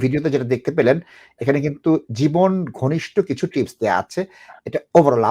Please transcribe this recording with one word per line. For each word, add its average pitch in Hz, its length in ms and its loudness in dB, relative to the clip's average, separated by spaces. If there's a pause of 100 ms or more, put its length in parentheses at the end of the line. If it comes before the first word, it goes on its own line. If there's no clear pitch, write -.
ভিডিওতে 147 300 0
যেটা 135 200 -2
দেখতে - 240 -4
পেলেন, 135 200 4 (440)
এখানে 143 240 0
কিন্তু 151 240 -4 (300)
জীবন 160 320 2 (280)
ঘনিষ্ঠ 151 360 -4 (140)
কিছু 135 240 -4
টিপস 120 280 -2
দেয়া 101 220 0
আছে। - 180 -8 (460)
এটা - 120 -6 (180)
overall 127 320 4